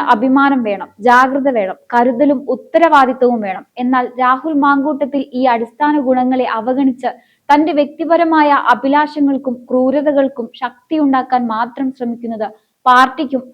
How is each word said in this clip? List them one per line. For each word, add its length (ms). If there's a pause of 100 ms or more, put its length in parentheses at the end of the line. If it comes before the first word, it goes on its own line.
(120)
അഭിമാനം 540
വേണം, 220 (180)
ജാഗ്രത 500
വേണം, 220 (160)
കരുതലും 440 (160)
ഉത്തരവാദിത്വവും 920
വേണം. 180 (180)
എന്നാൽ 220 (160)
രാഹുൽ 340 (100)
മാങ്കൂട്ടത്തിൽ 600 (160)
ഈ 20 (120)
അടിസ്ഥാന 400 (120)
ഗുണങ്ങളെ 400 (120)
അവഗണിച്ച് 520 (420)
തന്റെ 280
വ്യക്തിപരമായ 720 (240)
അഭിലാഷങ്ങൾക്കും 840 (140)
ക്രൂരതകൾക്കും 800 (140)
ശക്തിയുണ്ടാക്കാൻ 800 (120)
മാത്രം 440
ശ്രമിക്കുന്നത് 480 (400)
പാർട്ടിക്കും 560 (120)